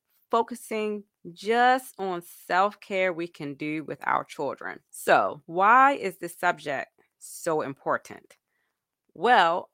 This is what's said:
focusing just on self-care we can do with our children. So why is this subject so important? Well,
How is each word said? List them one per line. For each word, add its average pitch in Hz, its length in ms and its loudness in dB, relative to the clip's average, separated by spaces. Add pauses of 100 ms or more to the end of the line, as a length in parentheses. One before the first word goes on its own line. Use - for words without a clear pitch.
(300)
focusing 220 720 -2 (280)
just 240 640 2
on 185 240 -4 (240)
self-care 185 680 0
we 170 160 -6
can 143 260 -10
do 151 300 -6
with - 180 -10
our - 220 0
children. - 560 -10 (100)
So 131 560 2
why 226 460 6
is 190 260 -6
this - 200 -12
subject 151 520 -2 (280)
so - 420 -4
important? - 760 -6 (760)
Well, 185 600 2